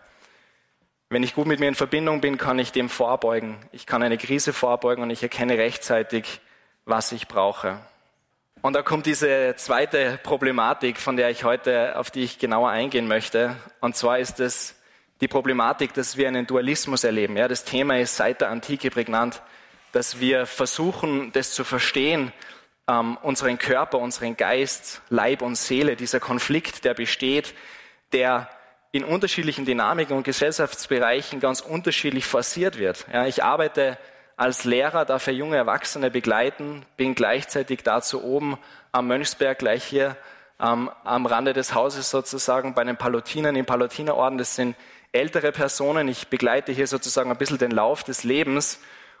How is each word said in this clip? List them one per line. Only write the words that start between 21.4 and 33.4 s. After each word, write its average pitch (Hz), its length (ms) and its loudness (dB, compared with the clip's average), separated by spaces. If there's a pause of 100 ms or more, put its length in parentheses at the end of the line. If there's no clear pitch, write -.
zu 135 100 -2
verstehen, 135 720 0 (560)
ähm, 117 340 2
unseren 131 360 0
Körper, 135 400 2
unseren 120 380 -4
Geist, 127 720 -2
Leib 120 340 2
und 120 140 -4
Seele, 131 400 2
dieser 120 240 -2
Konflikt, - 640 -2
der 123 100 2
besteht, 135 600 -2 (580)
der 127 360 2 (440)
in 139 120 -2
unterschiedlichen 160 600 -2
Dynamiken 135 520 0
und 135 60 0
Gesellschaftsbereichen 139 1160 0
ganz 131 200 0
unterschiedlich 151 640 -2
forciert 156 520 0
wird. 92 340 -2
Ja, 123 140 2
ich - 160 0